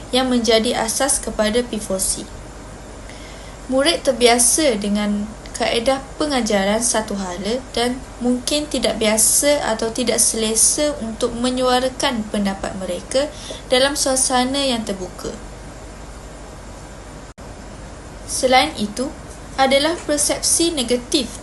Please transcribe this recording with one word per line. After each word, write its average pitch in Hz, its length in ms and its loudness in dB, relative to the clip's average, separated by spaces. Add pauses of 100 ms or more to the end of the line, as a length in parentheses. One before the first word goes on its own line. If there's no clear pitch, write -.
(120)
yang 254 160 4
menjadi 226 560 4
asas 233 360 2
kepada 214 400 0
P 240 160 -2
four 190 240 -2
C. - 240 -2 (1500)
Murid 277 320 4
terbiasa 247 720 6
dengan 208 480 0 (320)
kaedah 247 480 2 (160)
pengajaran 220 640 2
satu 214 320 0
hala 196 440 -2 (120)
dan 247 240 0 (240)
mungkin 247 480 0
tidak 220 320 0
biasa 220 720 4
atau 220 160 -2
tidak 226 320 0
selesa 226 800 2
untuk 226 320 -2
menyuarakan 254 960 0
pendapat 202 480 -2
mereka 190 560 -2 (400)
dalam 269 240 4
suasana 262 640 2
yang 247 240 0
terbuka. 180 480 -6 (3000)
Selain 262 480 2
itu, 233 320 -4 (440)
adalah 277 400 4 (160)
persepsi 302 640 2
negatif 247 560 0 (140)